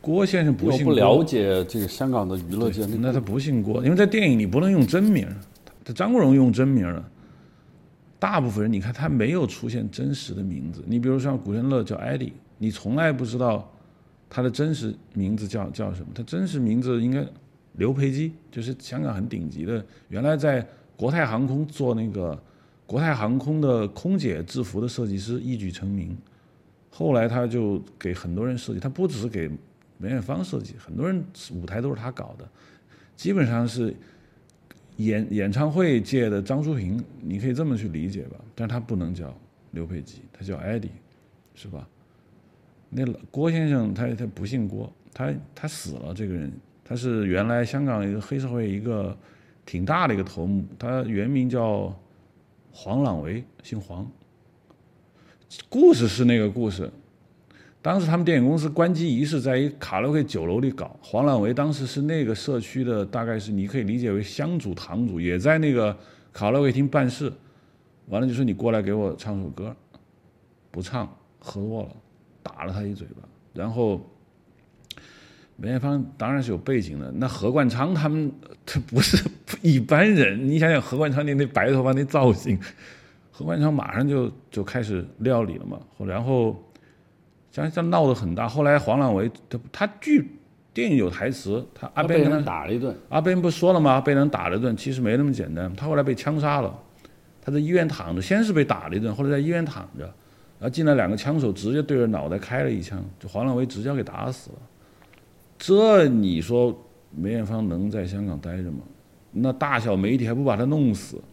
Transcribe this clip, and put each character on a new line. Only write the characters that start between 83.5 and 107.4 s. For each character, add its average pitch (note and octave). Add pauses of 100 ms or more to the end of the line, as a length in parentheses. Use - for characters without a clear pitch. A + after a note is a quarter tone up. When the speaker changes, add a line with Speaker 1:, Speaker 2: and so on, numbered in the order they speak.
Speaker 1:
昌 D3+
马 C#3
上 C3
就， B2+ (180)
就 G2+
开 B2
始 G2 (120)
料 A#2
理 F2+
了 -
嘛。 G2 (200)
然 G2
后 A#2+ (960)
像， D#3
像 E3
闹 E3
得 B2+
很 F2+
大。 A2+
后 C#3
来 C#3+
黄 A2+
朗 C3
维， G#2 (180)
他， A#2+ (100)
他 - (140)
据 C#4+ (460)
电 A#3
影 D3+
有 G2+
台 G2
词， A#2+
他， -
阿 D3
边 D#3+
跟 C#3
他， -
Speaker 2:
他 -
被 D#3
人 D3
打 E2
了 G2
一 A#2+
顿。 C3 (140)
Speaker 1:
阿 D3
边 F3+
不 E3+
说 F3
了 F3+
吗？ C3+
被 C#3+
人 C#3+
打 F#2
了 F2+
一 A2
顿， A#2+
其 -
实 B2+
没 A2+
那 C#3
么 C#3+
简 D#2+
单。 F2+
他 B2
后 D#3
来 C#3+
被 C3+
枪 D3+
杀 D3
了， - (640)
他 C#3
在 D3
医 D3+
院 E3+
躺 E2+
着， F#2
先 G3
是 G#3+
被 D3+
打 E2+
了 F2
一 -
顿， G#2+
后 B2
来 C#3
在 C#3+
医 C#3+
院 E3+
躺 G2
着， C#2+ (540)
然 A#2
后 -
进 D#3
来 D3
两 G2+
个 G#2+
枪 C#3+
手， A#2+
直 G2
接 D3
对 D3
着 A#2+
脑 D#2
袋 E2+
开 B2+
了 C3
一 G#2
枪， F#2 (200)
就 -
黄 A2
朗 C3
维 B2
直 G#2+
接 C#3
给 B2+
打 G#2
死 -
了。 - (1000)
这 G3+
你 G2
说 A#2+ (360)
梅 E2
艳 A2+